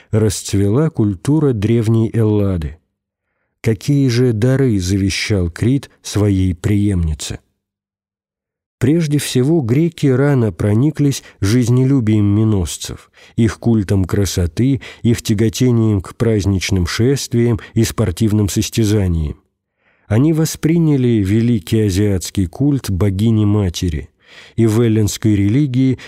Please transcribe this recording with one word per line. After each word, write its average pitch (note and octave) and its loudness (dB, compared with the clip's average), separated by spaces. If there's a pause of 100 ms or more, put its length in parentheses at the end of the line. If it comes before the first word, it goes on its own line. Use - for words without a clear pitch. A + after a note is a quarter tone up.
(100)
расцвела G#2+ 0
культура C3 0
древней A2+ 0
Эллады. G2 0 (840)
Какие C3+ 0
же A#2+ 2
дары B2 0
завещал F#2+ -2
Крит B2 -2 (120)
своей F#2+ 0
преемнице? G2 -2 (1400)
Прежде D3 0
всего, C#3+ 0
греки C#3+ 0
рано C3 2
прониклись C3 0 (180)
жизнелюбием A#2 2
миносцев, G2+ -2 (240)
их A#2 0
культом G#2 0
красоты, G2+ -2 (220)
их A#2 0
тяготением A2+ 0
к - -12
праздничным G2 0
шествиям A#2+ 0 (140)
и A2+ 2
спортивным G#2+ 0
состязаниям. G2+ -2 (720)
Они C3+ 2
восприняли D3+ 0
великий A2+ 0
азиатский G2 0
культ C#3 -2
богини-матери, G2+ 0 (460)
и A2+ 2
в A2 2
эллинской A2 0
религии B2+ 0